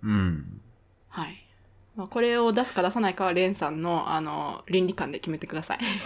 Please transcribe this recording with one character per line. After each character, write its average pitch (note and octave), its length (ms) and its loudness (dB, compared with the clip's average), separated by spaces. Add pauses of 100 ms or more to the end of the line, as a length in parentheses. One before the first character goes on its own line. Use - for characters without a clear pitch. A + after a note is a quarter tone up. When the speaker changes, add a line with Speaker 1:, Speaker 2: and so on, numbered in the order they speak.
Speaker 1:
う G#2+ 100 0
ん。 E2 500 2 (480)
Speaker 2:
は E3 160 -6
い。 - 220 -16 (480)
ま G3 100 -8
あ、 - 20 -14
こ A#3+ 140 -2
れ A#3+ 180 4
を A#3 140 6
出 F#3+ 120 4
す - 80 -6
か F#3+ 80 2
出 F3+ 80 4
さ A#3 100 -2
な G3+ 100 4
い F3+ 40 -2
か F#3+ 120 0
は、 F3+ 80 2
レ F3+ 120 4
ン F#3+ 80 2
さ D3+ 160 -2
ん D#3 120 -4
の、 E3+ 280 0
あ D#3 100 0
の、 D3+ 480 -6
倫 F#3 200 4
理 F#3 60 -2
観 D3 180 -4
で - 80 -8
決 - 100 -8
め D#3 80 -2
て - 80 -8
く - 100 -10
だ D#3 80 -4
さ - 120 -4
い。 - 40 -8 (260)